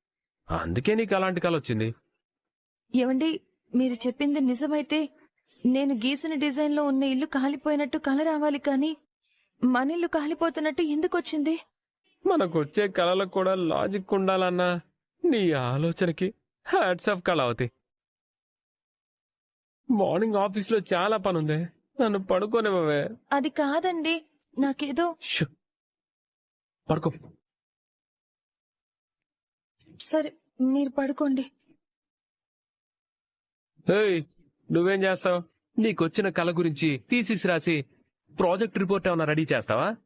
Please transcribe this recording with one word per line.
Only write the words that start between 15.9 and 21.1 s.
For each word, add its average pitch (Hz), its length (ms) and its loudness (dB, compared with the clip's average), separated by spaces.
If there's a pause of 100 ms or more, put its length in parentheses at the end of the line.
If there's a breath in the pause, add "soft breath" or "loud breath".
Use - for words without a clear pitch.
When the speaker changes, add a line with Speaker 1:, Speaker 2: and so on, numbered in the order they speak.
Speaker 1:
హ్యాట్స్ 202 460 2
ఆఫ్ 185 160 -4
కళావతి. 127 380 0 (2250)
మార్నింగ్ 208 540 2
ఆఫీస్లో 208 360 0 (140)
చాలా 196 240 2 (100)